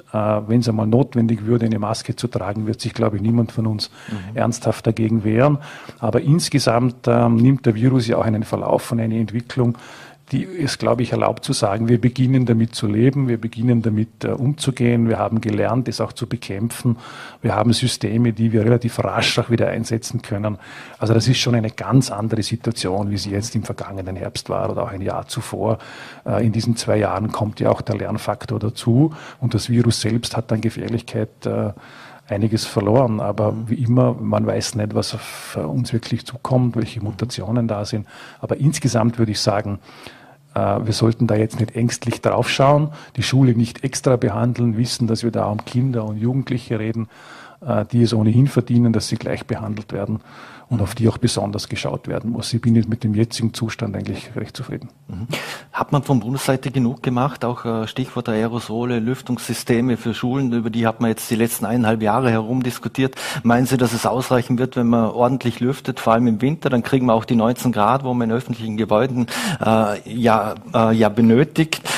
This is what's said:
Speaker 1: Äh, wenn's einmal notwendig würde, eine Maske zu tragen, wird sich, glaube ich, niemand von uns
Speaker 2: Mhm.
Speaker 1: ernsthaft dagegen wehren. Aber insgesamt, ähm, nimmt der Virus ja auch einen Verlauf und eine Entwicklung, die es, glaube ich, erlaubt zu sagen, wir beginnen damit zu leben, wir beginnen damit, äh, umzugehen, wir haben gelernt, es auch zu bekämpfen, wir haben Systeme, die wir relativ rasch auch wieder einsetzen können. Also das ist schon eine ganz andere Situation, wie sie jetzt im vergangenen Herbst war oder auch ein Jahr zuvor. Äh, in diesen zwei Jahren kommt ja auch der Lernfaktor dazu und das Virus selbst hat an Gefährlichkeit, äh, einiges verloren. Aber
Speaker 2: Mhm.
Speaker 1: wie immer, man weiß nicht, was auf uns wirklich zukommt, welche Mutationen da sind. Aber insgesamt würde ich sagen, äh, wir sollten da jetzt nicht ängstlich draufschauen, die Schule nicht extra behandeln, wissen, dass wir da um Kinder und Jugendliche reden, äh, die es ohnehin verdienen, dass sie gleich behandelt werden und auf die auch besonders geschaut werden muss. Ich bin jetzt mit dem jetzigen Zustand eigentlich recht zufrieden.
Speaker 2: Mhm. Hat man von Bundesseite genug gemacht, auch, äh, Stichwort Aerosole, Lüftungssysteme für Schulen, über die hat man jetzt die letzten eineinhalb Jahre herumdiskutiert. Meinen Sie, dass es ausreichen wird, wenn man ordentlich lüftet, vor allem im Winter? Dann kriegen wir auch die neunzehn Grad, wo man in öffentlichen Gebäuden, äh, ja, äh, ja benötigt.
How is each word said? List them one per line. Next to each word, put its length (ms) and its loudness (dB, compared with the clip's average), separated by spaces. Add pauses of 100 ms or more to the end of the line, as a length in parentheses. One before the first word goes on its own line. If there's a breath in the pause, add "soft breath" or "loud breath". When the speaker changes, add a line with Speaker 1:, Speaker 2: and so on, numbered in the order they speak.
(140)
Speaker 1:
Äh, 340 0
wenn's 220 2
einmal 160 2
notwendig 600 2
würde, 180 2
eine 140 0
Maske 360 -4
zu 120 -4
tragen, 400 -4
wird 120 -4
sich, 140 -6
glaube 220 0
ich, 80 -2
niemand 280 2
von 140 -2
uns 240 -2 (180)
Speaker 2:
Mhm. 300 -8
Speaker 1:
ernsthaft 480 0
dagegen 380 2
wehren. 340 4 (420 loud breath)
Aber 220 2
insgesamt, 840 2
ähm, 300 4
nimmt 280 4
der 80 4
Virus 340 2
ja 100 2
auch 80 2
einen 180 0
Verlauf 480 0
und 80 0
eine 180 0
Entwicklung, 600 -2 (560 loud breath)
die 120 -2 (160)
es, 160 -2
glaube 260 0
ich, 100 -6
erlaubt 320 0
zu 80 0
sagen, 340 0
wir 140 4
beginnen 440 2
damit 300 2
zu 100 -4
leben, 440 2
wir 100 -2
beginnen 420 0
damit, 440 -2
äh, 20 -2
umzugehen, 800 0
wir 120 0
haben 200 0
gelernt, 480 0
es 140 -4
auch 100 -4
zu 160 -8
bekämpfen, 680 -4 (440 loud breath)
wir 140 0
haben 160 4
Systeme, 600 0
die 180 0
wir 140 4
relativ 340 2
rasch 400 0
auch 100 0
wieder 200 2
einsetzen 520 -4
können. 360 -4 (420 loud breath)
Also 140 2
das 160 4
ist 80 4
schon 180 2
eine 160 0
ganz 400 2
andere 320 -2
Situation, 680 -4
wie 80 -2
sie 120 -6
jetzt 260 -4
im 80 -2
vergangenen 540 -10
Herbst 320 -8
war 200 -2
oder 140 -4
auch 80 -8
ein 100 -8
Jahr 280 -6
zuvor. 480 -2 (480 loud breath)
Äh, 200 0
in 60 2
diesen 240 0
zwei 220 0
Jahren 340 0
kommt 300 -4
ja 80 2
auch 100 2
der 160 -4
Lernfaktor 640 -6
dazu 540 2 (260 loud breath)
und 140 -2
das 160 -2
Virus 320 2
selbst 340 -2
hat 160 -4
an 80 0
Gefährlichkeit, 840 -4
äh, 260 -2 (580 loud breath)
einiges 360 0
verloren. 560 2
Aber 320 0
Speaker 2:
Mhm. 160 -6
Speaker 1:
wie 60 -2
immer, 380 2
man 320 -2
weiß 300 -2
nicht, 180 -4
was 220 -2
auf 420 -12
uns 360 -4
wirklich 320 -4
zukommt, 500 0
welche 240 -4
Mutationen 720 -4
da 160 -4
sind. 200 -6 (360 loud breath)
Aber 160 -4
insgesamt 600 2
würde 140 2
ich 80 -4
sagen, 400 0 (720 loud breath)
äh, 60 -4
wir 320 0
sollten 360 2
da 80 2
jetzt 220 0
nicht 200 -2
ängstlich 420 -2
draufschauen, 720 2 (260 loud breath)
die 80 -2
Schule 320 4
nicht 300 0
extra 320 2
behandeln, 580 0
wissen, 320 0
dass 160 0
wir 80 0
da 140 0
um 180 -2
Kinder 400 0
und 140 -6
Jugendliche 640 -2
reden, 280 -4 (580 loud breath)
äh, 280 0
die 80 4
es 120 4
ohnehin 340 4
verdienen, 440 2
dass 160 0
sie 80 -4
gleich 300 -6
behandelt 480 -8
werden 260 -4 (500 loud breath)
und 120 0
auf 140 -4
die 120 4
auch 100 2
besonders 520 -2
geschaut 400 -6
werden 220 -4
muss. 220 -6
Ich 60 2
bin 160 4
jetzt 140 4
mit 160 -2
dem 100 2
jetzigen 380 0
Zustand 420 -6
eigentlich 400 -8
recht 220 -10
zufrieden. 320 -10 (180)
Speaker 2:
Mhm. 200 -10 (440 loud breath)
Hat 220 -4
man 100 2
von 160 2
Bundesseite 520 -2
genug 300 0
gemacht, 440 -2
auch, 180 -4
äh, 240 -4
Stichwort 400 -6
Aerosole, 720 -2
Lüftungssysteme 960 0
für 180 -2
Schulen, 380 -2
über 180 0
die 160 0
hat 140 0
man 100 2
jetzt 220 -4
die 40 0
letzten 300 0
eineinhalb 360 2
Jahre 300 2
herumdiskutiert. 840 -2 (280 loud breath)
Meinen 220 4
Sie, 120 2
dass 160 2
es 120 0
ausreichen 520 0
wird, 180 -2
wenn 120 2
man 240 4
ordentlich 500 0
lüftet, 400 -2
vor 100 2
allem 160 4
im 140 2
Winter? 280 0
Dann 140 0
kriegen 220 0
wir 80 4
auch 100 2
die 140 0
neunzehn 340 2
Grad, 320 2
wo 100 -2
man 160 0
in 60 0
öffentlichen 400 -6
Gebäuden, 520 2 (380 loud breath)
äh, 480 0
ja, 420 2 (180)
äh, 200 4
ja 140 6
benötigt. 720 4 (160 loud breath)